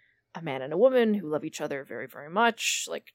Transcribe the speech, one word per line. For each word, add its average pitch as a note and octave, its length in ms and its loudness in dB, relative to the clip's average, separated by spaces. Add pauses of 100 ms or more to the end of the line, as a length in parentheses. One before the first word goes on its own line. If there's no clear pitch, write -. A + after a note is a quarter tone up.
(340)
a E3+ 80 -14
man C3+ 200 -6
and C#3 100 -8
a E3 60 -2
woman A#3+ 360 6
who F3+ 140 -4
love D3+ 160 -2
each D#3 160 -10
other C#3+ 240 -6
very, A#2+ 220 -10
very C#3+ 240 -16
much, A3+ 600 0
like, - 240 -10